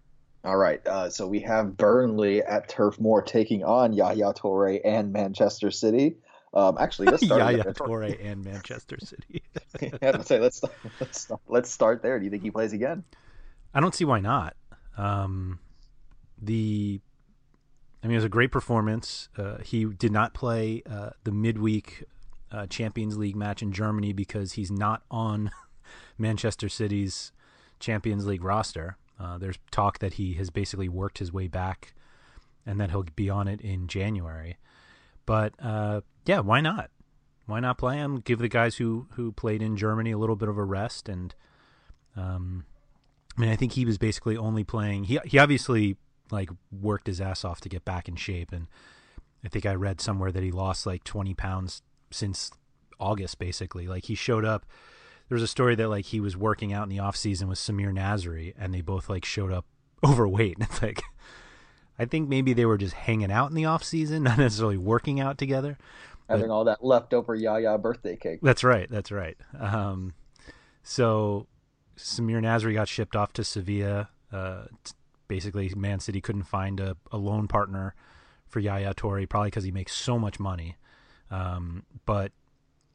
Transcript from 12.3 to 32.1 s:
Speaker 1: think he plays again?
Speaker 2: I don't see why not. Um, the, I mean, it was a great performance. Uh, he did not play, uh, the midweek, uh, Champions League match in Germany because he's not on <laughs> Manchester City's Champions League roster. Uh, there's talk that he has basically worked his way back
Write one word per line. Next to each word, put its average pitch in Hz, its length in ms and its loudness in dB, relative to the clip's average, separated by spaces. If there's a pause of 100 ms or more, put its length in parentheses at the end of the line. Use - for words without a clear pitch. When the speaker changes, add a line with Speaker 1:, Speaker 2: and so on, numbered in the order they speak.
Speaker 1:
think 101 140 -6
he 107 80 -4
plays 110 200 -2
again? 135 300 -2 (720)
Speaker 2:
I 139 60 2
don't 180 120 4
see - 120 -2
why 127 160 4
not. 135 340 -2 (420)
Um, 95 640 -2 (800)
the, 104 600 -2 (1040)
I 110 40 -4
mean, 117 80 2
it 117 40 4
was 110 60 4
a 110 40 2
great 117 240 4
performance. 110 840 0
Uh, 104 220 -6
he 110 260 -2
did 107 280 0
not 107 200 2
play, 113 560 -2
uh, 104 220 -10 (140)
the 110 80 -2
midweek, 107 720 0 (480)
uh, 104 160 -8
Champions 107 500 -4
League 104 160 -2
match 104 280 -4
in 101 100 -2
Germany 104 400 0
because 98 400 -4
he's 98 180 -4
not 104 400 -2
on 107 400 -2 (340)
<laughs> - 340 -18
Manchester 107 500 -2
City's 101 640 -2 (480)
Champions 104 460 -2
League 95 180 -2
roster. 92 520 -2 (220)
Uh, 90 200 -10
there's 95 200 -6 (140)
talk 101 260 0
that 95 160 -4
he 92 200 -4
has 90 160 -4
basically 95 380 -4
worked 92 300 -4
his 87 140 -6
way 92 160 -4
back 92 460 -6 (720)